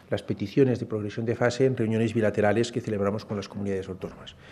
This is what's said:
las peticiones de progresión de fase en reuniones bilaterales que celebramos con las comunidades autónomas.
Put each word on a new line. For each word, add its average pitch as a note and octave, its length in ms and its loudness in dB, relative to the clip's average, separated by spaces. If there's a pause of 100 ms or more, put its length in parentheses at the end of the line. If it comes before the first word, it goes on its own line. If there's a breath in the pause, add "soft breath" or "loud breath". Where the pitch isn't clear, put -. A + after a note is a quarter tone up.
(100)
las A2 120 -2
peticiones A#2+ 580 2
de A#2+ 60 -6
progresión G#2+ 400 -4
de A#2 80 0
fase A#2+ 320 2
en B2+ 100 2
reuniones A2 380 2
bilaterales G#2+ 580 2
que B2 80 -2
celebramos G2+ 440 -2
con A2 120 -6
las G2 120 -6
comunidades G2 400 -4
autónomas. - 480 -12 (160 loud breath)